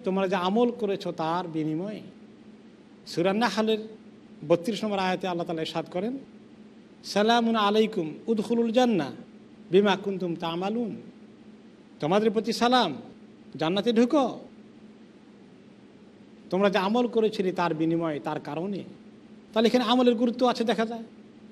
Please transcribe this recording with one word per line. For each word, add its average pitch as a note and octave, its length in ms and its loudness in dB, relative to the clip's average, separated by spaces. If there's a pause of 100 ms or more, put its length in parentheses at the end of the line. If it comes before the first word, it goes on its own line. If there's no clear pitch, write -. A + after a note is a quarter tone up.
তোমরা F#3+ 240 0
যে G3 80 0
আমল G#3 340 2
করেছ G3 380 -4
তার E3+ 400 -2
বিনিময়ে। D#3+ 520 -4 (1080)
সূরা F3+ 260 0
নাহলের A3 460 0 (720)
বত্রিশ E3+ 360 0
নম্বর G3+ 140 -2
আয়াতে F#3 300 -2
আল্লাহ E3+ 180 -4
তাআলা E3 160 -4
ইরশাদ D#3 280 -6
করেন, A3+ 280 -4 (840)
"সালামুন A3+ 520 2
আলাইকুম G#3 580 2 (120)
উদখুলুল A3+ 460 0
জান্নাহ G#3 400 2 (580)
বিমা F#3+ 260 6
কুনতুম F#3+ 380 -4
তা'মালুন।" F3+ 640 -4 (1040)
তোমাদের G#3 300 2
প্রতি G#3+ 220 -2
সালাম, A#3 420 2 (600)
জান্নাতে F#3 360 0
ঢুকো, A#3+ 460 2 (2000)
তোমরা G3 200 4
যে G3 80 2
আমল A3 280 2
করেছিলে G#3+ 460 0
তার F3 220 0
বিনিময়ে, E3 460 -2
তার D3+ 200 -6
কারণে। D#3+ 440 -8 (680)
তাহলে A3+ 140 4
এখানে A#3+ 180 4
আমলের B3 300 4
গুরুত্ব A#3+ 320 2
আছে A#3 180 2
দেখা A3 220 0
যায়। A3+ 160 -10 (500)